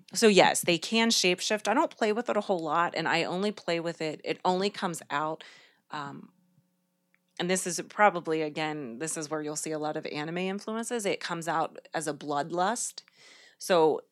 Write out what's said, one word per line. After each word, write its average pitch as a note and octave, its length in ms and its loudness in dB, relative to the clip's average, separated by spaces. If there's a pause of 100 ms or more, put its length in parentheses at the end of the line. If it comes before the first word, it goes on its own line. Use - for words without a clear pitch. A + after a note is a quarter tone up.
(120)
so - 160 6
yes, E3+ 340 8
they F3 180 2
can A3+ 320 0
shapeshift. G3 560 0
I G#3+ 80 2
don't F3 200 0
play G#3+ 180 0
with A#3+ 180 -2
it - 60 2
a G#3 40 0
whole F3+ 220 0
lot, E3 340 0
and D#3+ 100 -2
I D3+ 180 2
only F#3 260 -2
play E3+ 280 -4
with E3 220 -6
it, D#3 220 -6
it D#3 200 -4
only F#3 280 2
comes F3+ 400 -6
out, D#3 320 -4 (480)
um, C#3+ 380 -10 (1080)
and F3 80 -2
this F#3 200 0
is E3+ 120 -6 (100)
probably, E3+ 520 2
again, D3+ 560 -6
this D#3 200 -6
is D3+ 120 -8
where D#3 140 -4
you'll D3+ 120 -6
see D#3 160 -6
a D#3 80 -4
lot D3+ 180 -4
of D#3 100 -8
anime D#3 320 -6
influences. A3 680 -4
It F#3 140 -2
comes E3 280 -6
out D#3+ 300 -2 (160)
as D#3 140 -4
a D3+ 60 -4
bloodlust. D3+ 880 -2 (560)
So, D#3+ 440 4 (100)